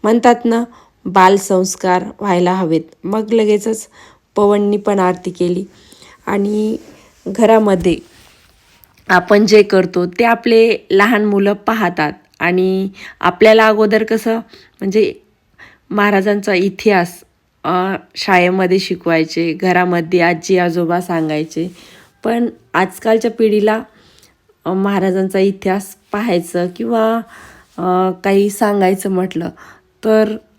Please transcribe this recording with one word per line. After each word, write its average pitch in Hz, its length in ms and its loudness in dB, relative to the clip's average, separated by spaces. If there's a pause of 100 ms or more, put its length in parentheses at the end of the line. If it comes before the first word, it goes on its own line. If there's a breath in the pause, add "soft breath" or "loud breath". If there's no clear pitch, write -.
म्हणतात 240 420 2
ना, 233 200 0 (400 loud breath)
बालसंस्कार 190 1000 2 (160)
व्हायला 180 320 0
हवेत. 165 520 -2
मग 214 280 -4
लगेचच 214 560 0 (480 soft breath)
पवननी 208 400 2
पण 202 220 -2
आरती 180 320 -2
केली. 180 340 -4 (640 loud breath)
आणि 214 500 -2 (500 loud breath)
घरामध्ये 196 880 2 (920 soft breath)
आपण 196 380 2
जे 208 160 6
करतो 185 440 0
ते 180 180 -2
आपले 233 680 2
लहान 208 340 2
मुलं 202 280 0
पाहतात 196 600 -2 (280)
आणि 185 480 0 (320 loud breath)
आपल्याला 220 460 4
अगोदर 220 380 2
कसं, 220 320 -2 (440 soft breath)
म्हणजे 196 340 0 (760 loud breath)
महाराजांचा 202 640 0
इतिहास, 190 680 0 (440)
अ, 185 320 -2 (180)
शाळेमध्ये 185 640 2
शिकवायचे, 165 760 -2
घरामध्ये 180 680 0
आजी 175 380 0
आजोबा 175 420 -2
सांगायचे, 165 720 -6 (500 loud breath)
पण 233 220 0 (280)
आजकालच्या 220 560 -2
पिढीला, 214 520 0 (800 soft breath)
अ, - 80 -4
महाराजांचा 190 680 -2
इतिहास 196 580 -2 (160)
पाहायचं 180 540 -2 (100)
किंवा, 226 400 -2 (600 loud breath)
अ, 185 320 0 (140)
काही 202 260 2
सांगायचं 196 600 -2
म्हटलं 185 400 -4 (540 loud breath)
तर 220 320 0 (220)